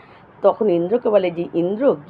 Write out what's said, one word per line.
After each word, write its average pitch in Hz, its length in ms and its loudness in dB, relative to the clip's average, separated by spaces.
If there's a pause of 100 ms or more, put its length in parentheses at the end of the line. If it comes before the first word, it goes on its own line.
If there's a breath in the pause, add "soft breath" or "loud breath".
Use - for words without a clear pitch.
(420 loud breath)
তখন 202 280 2
ইন্দ্রকে 185 400 0
বলে 190 220 2
যে, 170 220 -6
"ইন্দ্র, 202 420 0 (140)